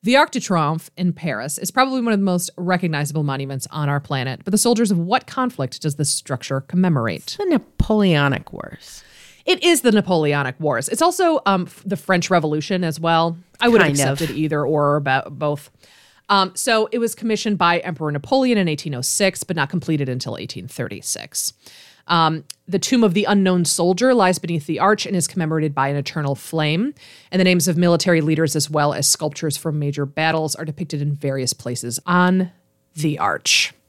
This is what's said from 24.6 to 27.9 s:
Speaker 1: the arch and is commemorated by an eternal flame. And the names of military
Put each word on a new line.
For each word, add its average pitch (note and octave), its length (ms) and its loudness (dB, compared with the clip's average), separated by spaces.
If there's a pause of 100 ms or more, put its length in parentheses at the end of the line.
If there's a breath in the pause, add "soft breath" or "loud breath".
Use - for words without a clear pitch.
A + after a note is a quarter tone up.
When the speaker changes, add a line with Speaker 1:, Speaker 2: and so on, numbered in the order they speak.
Speaker 1:
the E3 140 -4
arch G3 260 2
and G3+ 100 -4
is F3 100 0
commemorated D#3 480 -2
by C3+ 140 0
an C#3+ 80 -2
eternal C#3+ 400 -4
flame. D#3+ 580 -2 (380 loud breath)
And F#3 80 2
the F#3 60 4
names F3+ 240 4
of D#3+ 80 0
military E3+ 420 4